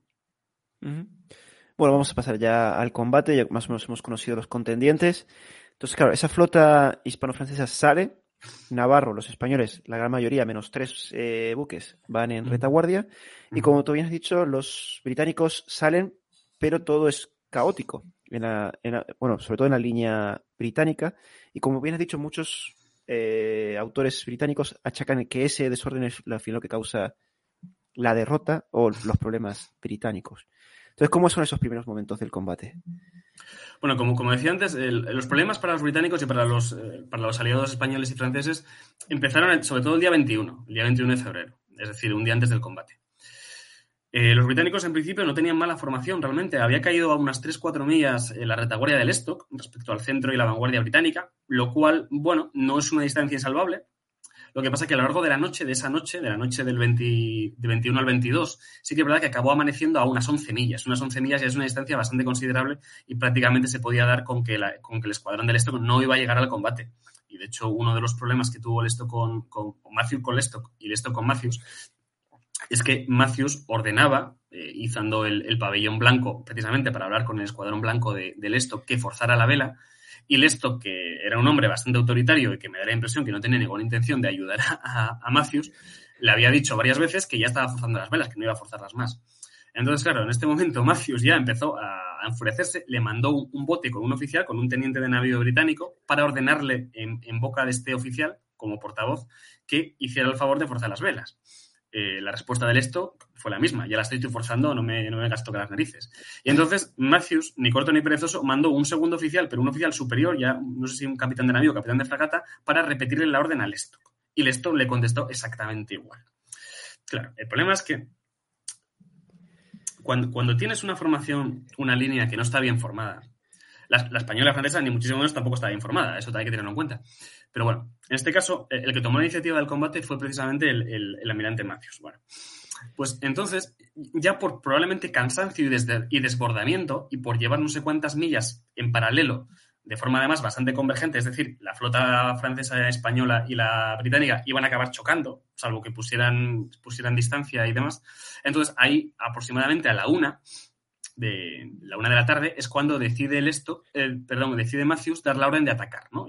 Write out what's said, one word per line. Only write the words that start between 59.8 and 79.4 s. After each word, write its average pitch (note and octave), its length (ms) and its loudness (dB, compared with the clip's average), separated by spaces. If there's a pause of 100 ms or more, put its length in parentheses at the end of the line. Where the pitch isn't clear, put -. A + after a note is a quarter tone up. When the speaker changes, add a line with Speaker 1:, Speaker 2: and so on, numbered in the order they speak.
Speaker 2:
a B2+ 60 4
unas B2 240 2
once D3 240 -2
millas. A#2+ 360 -2
Unas B2+ 140 0
once C3 200 -4
millas C#3 180 0
ya C3 80 2
es B2 80 0
una C#3 80 0
distancia C3+ 320 -4
bastante B2+ 300 0
considerable B2+ 540 0 (280)
y - 80 -10
prácticamente B2 540 4
se B2+ 100 -4
podía A#2+ 260 2
dar B2 200 2
con A#2+ 180 -2
que A2+ 140 0
la, G2+ 240 -2
con A2+ 180 -8
que A2+ 80 -6
el G#2 40 -2
escuadrón G#2 360 -4
del A#2 80 4
Estoc A#2+ 240 2
no B2 240 4
iba C3 120 4
a - 20 4
llegar B2 200 2
al B2+ 120 2
combate. A#2+ 420 -4 (380)
Y, G2+ 80 -20
de F#2 80 -14
hecho, A2+ 240 -8
uno A#2 260 0
de A2+ 60 0
los A#2 120 -2
problemas B2 380 -2
que A#2+ 80 -14
tuvo A#2 220 -2
el A#2 60 0
Estoc A#2+ 220 -4
con, A2+ 380 -2
con, G#2 320 -10
con - 140 -20
Matthews, A#2+ 280 -2
con B2 140 -2
Lestock - 440 -4
y - 100 -12
Lestock B2 240 -4
con A#2 140 -2
Matthews, A#2+ 600 -4 (800)
es A#2+ 140 0
que B2+ 240 0
Matthews C3 600 2
ordenaba, A#2+ 680 2 (140)
eh, E2+ 260 -14
izando A2 500 -2
el, G#2 200 -2
el A#2 120 -2
pabellón G#2+ 400 -2
blanco A#2+ 460 2
precisamente A#2 480 -2
para F#2+ 140 -6
hablar G#2+ 180 0
con A2+ 140 -4
el G2+ 80 -4
escuadrón G2+ 340 -6
blanco A2+ 340 0
de, F#2 220 -8
de G#2 140 -6
Lestock, B2 340 -2
que B2 140 -2
forzara A#2+ 400 0
la A#2 80 6